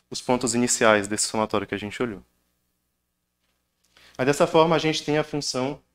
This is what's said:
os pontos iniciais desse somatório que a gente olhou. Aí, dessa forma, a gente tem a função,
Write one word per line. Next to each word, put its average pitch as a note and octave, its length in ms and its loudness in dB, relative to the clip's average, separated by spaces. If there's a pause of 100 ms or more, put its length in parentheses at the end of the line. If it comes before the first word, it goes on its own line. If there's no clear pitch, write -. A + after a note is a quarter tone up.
os - 120 -10
pontos B2 340 -2
iniciais A2 540 2
desse G#2 160 -4
somatório G#2+ 420 -2
que - 80 -8
a G2+ 40 -4
gente G#2 220 -8
olhou. G#2+ 220 -6 (1900)
Aí, B2+ 80 -2
dessa C#3+ 200 2
forma, D#3+ 300 4
a D3+ 40 2
gente D3+ 240 -2
tem D3 140 0
a D3 60 2
função, C#3 580 -6 (140)